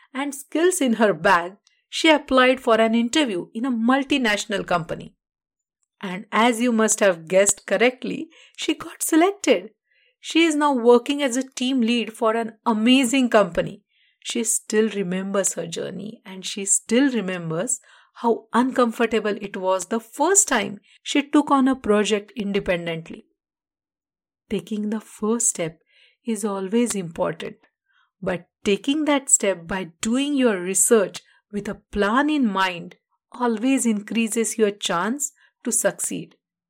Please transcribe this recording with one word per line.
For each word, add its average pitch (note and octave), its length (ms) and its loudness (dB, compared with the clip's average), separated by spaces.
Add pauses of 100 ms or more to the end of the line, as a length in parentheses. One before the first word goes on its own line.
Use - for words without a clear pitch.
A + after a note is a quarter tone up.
(140)
and C#4 200 -6
skills F4+ 460 0
in B3+ 140 2
her G#3 180 4
bag, F3 440 2 (320)
she - 200 0
applied C4 520 4
for A3 200 4
an A3+ 140 2
interview A#3 580 0
in A3+ 120 -8
a C4+ 80 -2
multinational A#3 920 0
company. - 500 -4 (840)
And F#3 320 -10
as A3 280 2
you B3 120 0
must A3 280 2
have E3 280 2
guessed F#3+ 380 2
correctly, A#3 640 -2 (280)
she - 180 -4
got - 280 -14
selected. D#4+ 680 2 (500)
She - 240 2
is D#4+ 100 2
now D4 180 2
working A#3+ 500 4
as B3+ 140 0
a C4 60 -2
team B3+ 380 -2
lead A3+ 320 0
for A3 220 0
an A3+ 200 -4 (100)
amazing A#3+ 640 4
company. F#3+ 540 0 (380)
She - 240 -6
still A3 460 0
remembers F#3+ 640 -2
her E3+ 120 -6
journey, F#3 580 -10
and F#3+ 220 -14
she - 180 -8
still B3+ 460 2
remembers F#3 680 -4 (340)
how - 380 -2
uncomfortable A3+ 880 0
it G3+ 160 -10
was F#3 300 -2
the A#3 140 -4
first F4 460 2
time G3+ 320 -2 (240)
she - 200 0
took D4 280 2
on C4+ 160 4
a C4+ 80 2
project G#3 640 0
independently. F#3 880 -6 (1300)
Taking G#3 400 -6
the A3 100 -6
first A3 480 -4
step E3 320 -6 (460)
is G#3+ 180 -4
always G#3 500 -2
important, E3+ 600 -6 (640)
but F3+ 260 -6 (160)
taking C#4 440 0
that C#4+ 240 0
step F#3 360 -2
by F#3 260 -8 (100)
doing C4+ 320 -2
your A#3+ 260 0
research F#3+ 640 0 (280)
with G3+ 160 -8
a G#3 100 -8
plan A3 520 -2
in D4 180 2
mind F#3 500 -4 (360)
always A#3+ 540 0
increases A3 720 -2
your G#3 120 4
chance G#3 640 -4 (320)
to A#3+ 80 -6
succeed. F3 640 -4 (340)